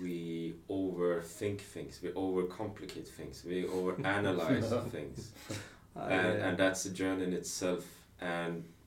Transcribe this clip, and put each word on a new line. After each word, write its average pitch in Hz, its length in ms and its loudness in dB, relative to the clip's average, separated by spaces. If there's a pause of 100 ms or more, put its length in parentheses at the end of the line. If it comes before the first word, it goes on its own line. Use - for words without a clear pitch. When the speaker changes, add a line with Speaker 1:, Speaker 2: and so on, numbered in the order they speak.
Speaker 1:
we 85 520 -2 (140)
overthink 92 920 0
things, - 420 -10
we 90 80 -4
overcomplicate 92 960 -2
things, - 380 -12
we 90 180 0
overanalyze 101 1200 2
Speaker 2:
<laughs> - 20 -8
Speaker 1:
things? 73 400 -8 (680)
Speaker 2:
Ah, - 120 -4
Speaker 1:
And, 92 300 4
Speaker 2:
yeah. 95 100 2
Speaker 1:
and 90 100 0
that's 95 260 4
a 92 60 -2
journey 92 340 0
in 90 80 0
itself. 90 540 0 (340)
And 85 440 -2 (220)